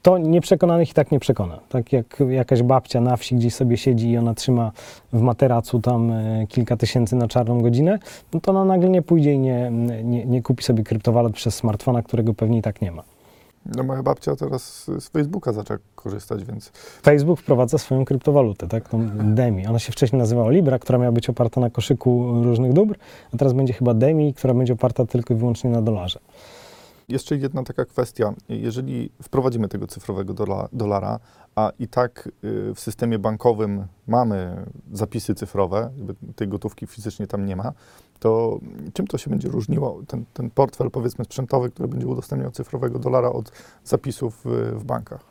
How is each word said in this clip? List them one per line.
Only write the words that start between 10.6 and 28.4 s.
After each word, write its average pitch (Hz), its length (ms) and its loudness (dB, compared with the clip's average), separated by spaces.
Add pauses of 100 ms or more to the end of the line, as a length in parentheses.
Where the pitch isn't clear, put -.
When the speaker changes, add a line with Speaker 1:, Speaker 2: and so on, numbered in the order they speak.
Speaker 1:
sobie 110 200 2
kryptowalut 117 500 2
przez - 220 -4
smartfona, 117 460 0
którego 113 320 0
pewnie 113 240 0
i 110 40 0
tak 104 200 -4
nie 92 100 -4
ma. 85 120 -14 (600)
Speaker 2:
No, 120 180 -6
moja 131 200 -4
babcia 139 320 -2
teraz 139 480 -8 (160)
z - 100 -16
Facebooka 151 440 -2
zaczęła 104 260 -6 (160)
korzystać, 104 480 -8
więc 107 280 -12 (320)
Speaker 1:
Facebook 147 360 6
wprowadza 127 380 2
swoją 131 280 0
kryptowalutę, 131 640 2
tak? 110 220 -6
Tą 113 200 0 (260)
Demi. 107 320 0
Ona 113 120 0
się - 120 -8
wcześniej 131 280 2
nazywała 117 320 2
Libra, 139 280 4
która 127 200 0
miała 123 120 2
być 117 180 0
oparta 120 320 0
na 117 80 2
koszyku 120 760 0
różnych 123 300 2
dóbr, 208 220 4 (380)
a 117 40 -6
teraz 135 160 2
będzie 127 200 0
chyba 120 200 2
Demi, 147 400 2
która 127 200 0
będzie 123 200 2
oparta 120 320 0
tylko 120 280 -2
i 113 40 0
wyłącznie 120 320 -2
na 117 120 0
dolarze. 98 380 -2 (920)
Speaker 2:
Jeszcze 135 280 -4
jedna 135 260 -4
taka - 220 -4
kwestia. 113 480 -4 (160)